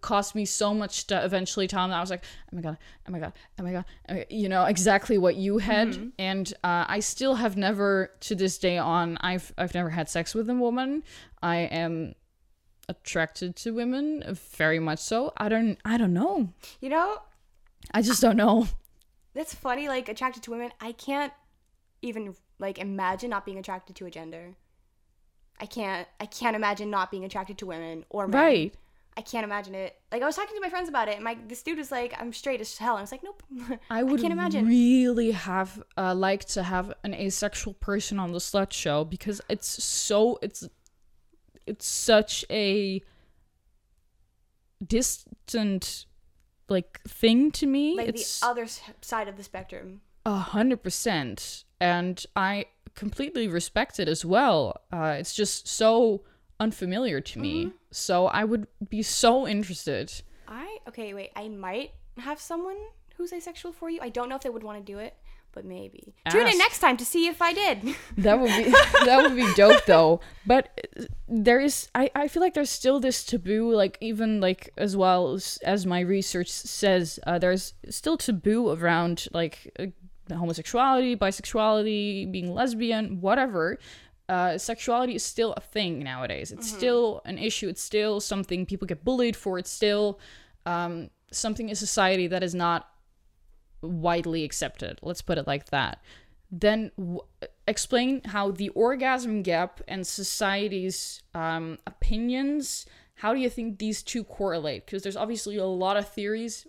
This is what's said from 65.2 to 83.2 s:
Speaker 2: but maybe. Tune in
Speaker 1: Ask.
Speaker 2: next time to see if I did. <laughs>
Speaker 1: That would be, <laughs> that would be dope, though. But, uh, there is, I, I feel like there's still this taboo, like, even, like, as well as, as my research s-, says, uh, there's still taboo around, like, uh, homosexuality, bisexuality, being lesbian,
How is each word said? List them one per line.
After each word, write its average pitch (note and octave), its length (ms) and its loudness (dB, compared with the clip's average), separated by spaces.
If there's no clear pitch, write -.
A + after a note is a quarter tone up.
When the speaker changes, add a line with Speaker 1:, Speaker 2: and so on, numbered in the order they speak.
Speaker 2:
but F#3+ 120 -14
maybe. F#3+ 500 -16
Tune A4 120 8
in A#4+ 60 4
Speaker 1:
Ask. G4+ 100 6
Speaker 2:
next G#4+ 200 4
time C4 200 6
to A#3+ 60 -6
see E4 220 2
if E4+ 160 -2
I E4+ 100 4
did. E4+ 300 0
<laughs> - 120 -14
Speaker 1:
That G#3 200 6
would B3+ 100 4
be, A3 220 4
<laughs> C5+ 340 10
that B3+ 180 10
would C#4 140 6
be A3+ 180 4
dope, G3+ 320 12
though. E3 340 10
But, - 420 4
uh, A#3+ 60 -8
there A#3 320 6
is, C#4 360 0
I, B3+ 180 4
I D4 140 0
feel E4+ 140 0
like F4+ 120 4
there's D4 160 0
still C4+ 300 2
this B3+ 240 0
taboo, A3 480 0
like, G3+ 280 4
even, A3 400 0
like, F#3 380 0
as G3 180 0
well F3+ 380 4
as, - 300 -6
as F#3+ 200 2
my F3+ 160 0
research F#3 480 0
s-, - 220 -10
says, F3+ 560 2
uh, F3 120 2
there's F#3 360 0
still - 260 -2
taboo G#3+ 540 2
around, E3+ 600 0
like, E3 460 -4
uh, F#3+ 80 -6
homosexuality, A#3+ 800 2
bisexuality, G#3 1120 0
being F3+ 240 -4
lesbian, A3 640 -2